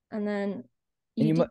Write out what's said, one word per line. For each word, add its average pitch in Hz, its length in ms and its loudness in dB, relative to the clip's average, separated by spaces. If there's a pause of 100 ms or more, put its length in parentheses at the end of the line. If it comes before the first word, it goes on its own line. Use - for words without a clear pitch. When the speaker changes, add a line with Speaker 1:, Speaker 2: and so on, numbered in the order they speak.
(100)
Speaker 1:
and 208 160 -6
then 101 380 -4 (540)
Speaker 2:
And 151 100 4
you 156 60 4
Speaker 1:
E - 20 2
D. 170 40 4 (100)